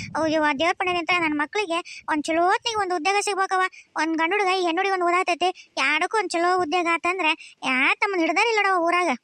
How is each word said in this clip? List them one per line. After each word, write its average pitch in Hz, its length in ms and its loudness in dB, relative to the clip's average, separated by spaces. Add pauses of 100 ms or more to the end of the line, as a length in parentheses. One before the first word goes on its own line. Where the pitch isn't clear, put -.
(220)
ಓ 320 40 0
ಯವ್ವ, 311 200 2 (140)
ದೇವ್ರ 330 140 2
ಪುಣ್ಯದಿಂದ 359 360 -2 (100)
ನನ್ 311 180 0
ಮಕ್ಳಿಗೆ 330 720 -4
ಒಂದ್ 302 140 0
ಚಲೋ 330 200 0
ಹೊತ್ನಿಗೆ 427 360 0
ಒಂದ್ 370 140 -2
ಉದ್ಯೋಗ 359 280 0
ಸಿಗ್ಬೇಕವ್ವ. 381 420 0 (320)
ಒಂದ್ 320 220 -2
ಗಂಡು 330 180 0
ಹುಡುಗ, 415 120 2
ಈ 370 140 0
ಹೆಣ್ಣು 339 180 0
ಹುಡುಗಿ 392 140 0
ಒಂದ್ 359 100 -2
ಓದಾತೈತಿ. 349 760 0
ಎರಡಕ್ಕೂ 311 400 0
ಒಂದ್ 392 120 -2
ಚಲೋ 359 320 2
ಉದ್ಯೋಗ 349 320 0
ಆತಂದ್ರೆ 339 720 -2
ಯಾ 262 340 2
ತಮ್ಮನ್ 403 200 0
ಹಿಡ್ದಾರ 339 280 2
ಇಲ್ಲ 453 160 0
ನೋಡವ್ವ 381 220 2
ಊರಾಗ. 339 380 0